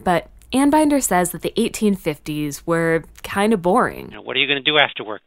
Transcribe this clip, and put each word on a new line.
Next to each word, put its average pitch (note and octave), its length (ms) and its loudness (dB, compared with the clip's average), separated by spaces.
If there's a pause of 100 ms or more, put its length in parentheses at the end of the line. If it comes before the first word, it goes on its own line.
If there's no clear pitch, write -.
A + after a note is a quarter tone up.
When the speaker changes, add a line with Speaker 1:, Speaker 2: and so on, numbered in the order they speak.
Speaker 1:
but F3 280 -2 (220)
Anbinder C#4+ 520 2
says F3+ 280 0
that E3+ 100 -12
the - 140 -6
eighteen G#3 400 0
fifties D3+ 720 -8
were E3 380 0 (180)
kinda G#3 360 0
boring. E3 520 0
Speaker 2:
You G#2+ 60 -18
know, G#2 60 -16
what A#2+ 140 -8
are C3 40 2
you C#3 80 2
gonna C#3 140 2
do D3+ 160 0
after C3 260 0
work? G2+ 240 -10